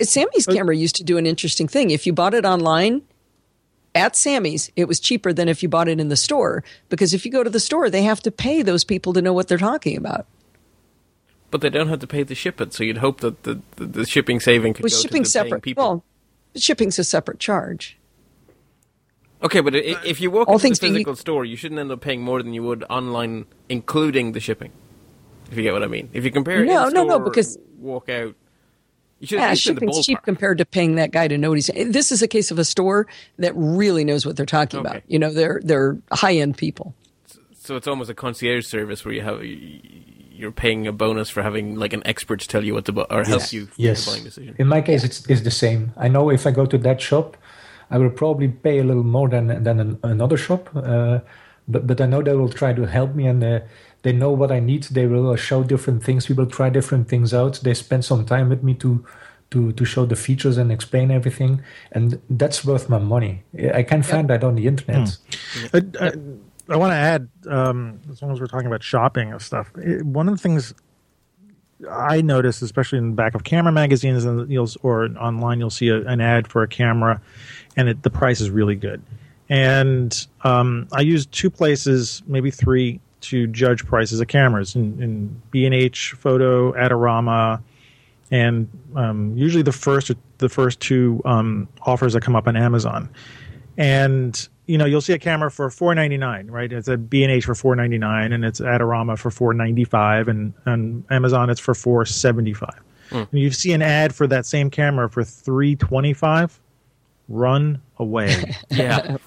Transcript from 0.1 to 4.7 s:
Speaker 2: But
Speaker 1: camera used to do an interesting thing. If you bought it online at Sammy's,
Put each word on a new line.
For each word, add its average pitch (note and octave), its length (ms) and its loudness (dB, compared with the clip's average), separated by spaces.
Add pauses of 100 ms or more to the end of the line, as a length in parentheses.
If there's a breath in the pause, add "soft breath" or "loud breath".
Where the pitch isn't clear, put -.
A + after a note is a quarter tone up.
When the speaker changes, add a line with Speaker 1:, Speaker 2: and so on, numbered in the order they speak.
Speaker 2:
But F#3 80 4
Speaker 1:
camera F3+ 200 2
used D#3+ 220 -2
to F#3 60 -6
do E3+ 140 2
an E3 80 0
interesting D#3+ 440 -2
thing. C4 220 2
If D3+ 160 -2
you F3+ 60 0
bought F3+ 200 2
it A#3 120 2
online F#3 580 2 (920)
at F#3 220 2
Sammy's, F#3+ 600 -2